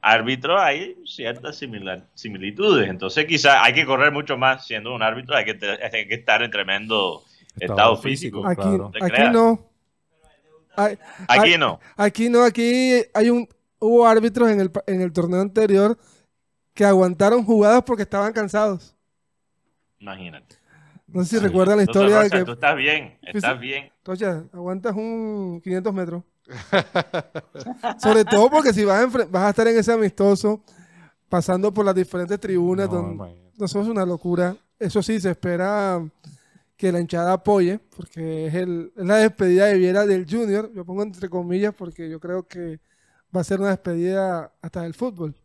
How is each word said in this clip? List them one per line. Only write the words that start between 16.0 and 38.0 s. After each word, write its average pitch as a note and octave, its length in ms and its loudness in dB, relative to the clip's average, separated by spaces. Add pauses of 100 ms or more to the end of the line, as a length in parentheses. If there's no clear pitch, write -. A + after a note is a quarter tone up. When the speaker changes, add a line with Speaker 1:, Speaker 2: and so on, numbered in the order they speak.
Speaker 3:
que G#3 100 2
aguantaron G3 600 4
jugadas A3 400 6
porque A3 180 -4
estaban G3+ 300 -2
cansados. G#3 640 -2 (1040)
Speaker 1:
Imagínate. F#2 560 -18 (520)
Speaker 3:
No F3+ 140 -4
sé F3 80 -4
si A3+ 80 -2
Speaker 2:
Sí. G3+ 40 0
Speaker 3:
recuerdan F#3 340 2
la G#3 80 4
Speaker 1:
Entonces, G3 180 2
Speaker 3:
historia G#3 160 6
de G#3+ 60 6
Speaker 1:
Rocha, F#3+ 140 2
Speaker 3:
que F3+ 60 0
Speaker 1:
tú A#2+ 80 -8
estás D3 240 2
bien, C#3+ 460 -2
Speaker 3:
Físi- F#2 140 -10
Speaker 1:
estás A#2+ 240 -2
bien. C3+ 300 -10 (140)
Speaker 3:
Rocha, F#3 480 -6
aguantas F#3 420 -6
un G#3+ 680 -8
quinientos F#3 320 -4
metros. F3 280 -6 (240)
<laughs> B2+ 400 -2 (1120)
Sobre G#3+ 260 4
todo A3 260 4
porque C#4+ 220 4
si G#3 120 0
vas G3 160 2
a B3 60 4
enfre-, A#3 240 -2
vas F#3 140 0
a G#3 60 4
estar A3+ 180 2
en A#3 100 4
ese A3 140 2
amistoso, G#3 680 0 (680)
pasando F#3 440 0
por G#3 120 0
las F#3+ 100 2
diferentes F3+ 460 -4
tribunas, F#3 480 -2
Speaker 2:
No, F3+ 80 -6
Speaker 3:
donde F3 180 -6
Speaker 2:
imagínate. - 440 -18
Speaker 3:
no, G#3 80 -4
eso G3+ 160 -4
es G#3+ 60 -2
una G#3 160 -2
locura. F3+ 520 -2 (220)
Eso G3+ 240 -2
sí, A3 180 -2
se F#3 100 -2
espera F3+ 760 -4 (720)
que F#3 160 -2
la F3 80 -2
hinchada E3+ 320 -2
apoye, F#3+ 460 0 (180)
porque D#3+ 500 -10